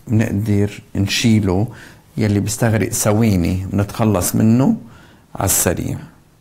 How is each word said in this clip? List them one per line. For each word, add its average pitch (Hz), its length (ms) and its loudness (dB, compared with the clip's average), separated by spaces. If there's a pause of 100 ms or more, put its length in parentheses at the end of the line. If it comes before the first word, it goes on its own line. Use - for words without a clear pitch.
بنقدر 104 760 0 (120)
نشيله، 101 760 2 (480)
يلي 104 240 0
بيستغرق 107 480 0
ثواني 95 840 0
بنتخلص 101 640 0
منه 120 420 4 (580)
على - 100 -4
السريع. 92 540 -2 (420)